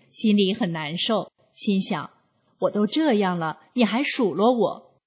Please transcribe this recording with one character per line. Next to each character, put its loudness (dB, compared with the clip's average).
心 2
里 4
很 -4
难 -6
受， -4
心 0
想 -6
：“我 0
都 0
这 0
样 0
了， -6
你 4
还 0
数 -2
落 2
我？ -2